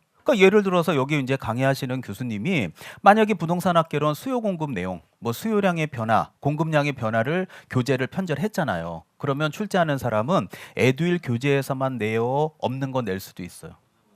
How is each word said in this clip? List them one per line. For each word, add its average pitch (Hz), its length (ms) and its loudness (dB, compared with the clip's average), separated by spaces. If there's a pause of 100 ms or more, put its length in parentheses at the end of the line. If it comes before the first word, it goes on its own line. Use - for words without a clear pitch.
(240)
그러니까 190 200 4
예를 202 200 8
들어서 180 320 2
여기 139 240 2
이제 135 160 0
강의하시는 127 680 -2
교수님이 117 680 -4 (320)
만약에 214 340 6
부동산학 170 540 0
개론 147 260 0
수요 247 260 -4
공급 165 300 -4
내용, 92 300 -6 (180)
뭐 - 120 -4
수요량의 196 560 0
변화, 110 520 0
공급량의 147 540 0
변화를 120 520 -2 (240)
교재를 127 380 0
편절했잖아요. 131 960 -4 (160)
그러면 143 320 -2
출제하는 165 480 0
사람은 117 480 0 (280)
에듀윌 160 460 2
교재에서만 135 800 -2
내요? 120 580 0
없는 135 340 -4
거 127 120 -2
낼 95 160 -4
수도 - 240 -14
있어요. - 300 -16 (420)